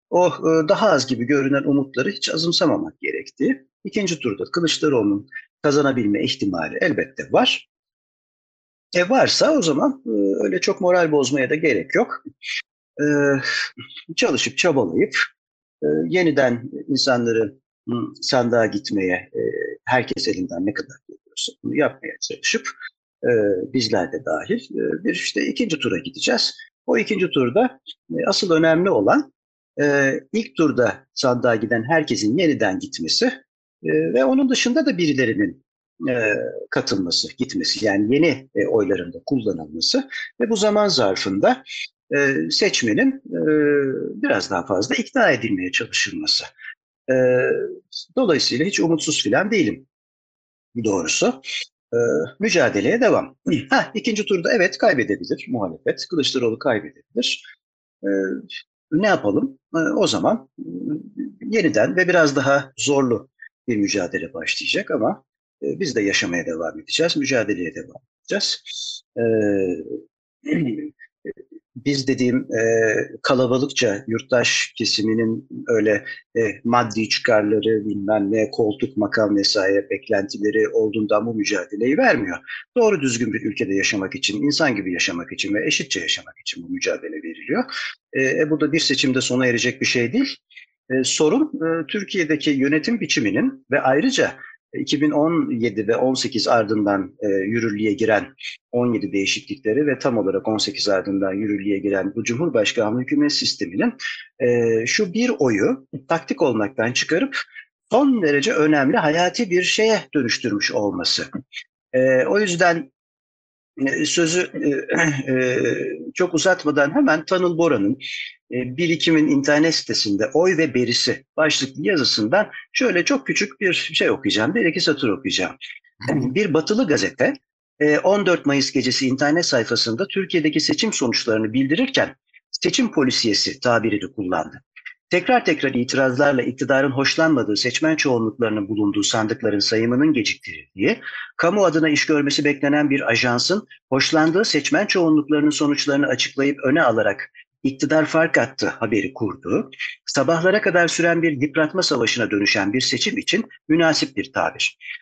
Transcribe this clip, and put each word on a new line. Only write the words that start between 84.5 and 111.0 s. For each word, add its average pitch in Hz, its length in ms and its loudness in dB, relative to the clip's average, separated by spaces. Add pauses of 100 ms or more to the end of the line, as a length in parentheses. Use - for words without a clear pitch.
gibi 92 180 -4
yaşamak 87 380 -4
için 98 220 -4
ve 104 140 0
eşitçe - 320 -2
yaşamak - 400 -6
için - 240 -12
bu 82 60 -12
mücadele 85 460 -6
veriliyor. 82 480 -4 (500)
E, 135 100 0
e, 151 260 0
bu 151 120 0
da 151 100 0
bir 160 80 0
seçimde 131 420 0
sona 127 260 0
erecek 120 340 0
bir 117 40 0
şey 120 280 0
değil. 269 220 0 (560)
E, 131 120 2
sorun, 165 400 2
e, 165 440 -4
Türkiye'deki 160 640 -2
yönetim 151 520 0
biçiminin 147 720 0
ve 139 100 2
ayrıca 151 500 2 (420)
iki 143 280 -2
bin 151 100 2
on 151 380 2 (100)
yedi 107 280 -2
ve 113 80 2
on 131 180 2
sekiz 117 340 -4
ardından, 101 720 0
e, 107 60 -2
yürürlüğe 104 640 0
giren 101 400 0 (380)
on 123 220 0
yedi 101 180 -2
değişiklikleri 107 760 -2
ve 131 120 -2
tam 120 180 0
olarak 95 300 -2
on 110 100 0
sekiz 101 320 -4
ardından 98 440 0
yürürlüğe 101 460 -2
giren 98 360 -2
bu 113 80 -4
Cumhurbaşkanlığı 120 800 0
hükümet 147 320 0
sisteminin, - 600 -2 (460)
e, 117 460 2
şu 180 280 0
bir 240 260 2
oyu 127 480 2 (200)
taktik - 340 -2
olmaktan 113 520 0
çıkarıp 190 440 -2 (540)
son 254 300 4
derece 143 320 2
önemli, 151 440 4
hayati 175 520 0
bir 180 140 2
şeye 214 360 2 (140)
dönüştürmüş 113 580 -2
olması. 90 520 -2 (680)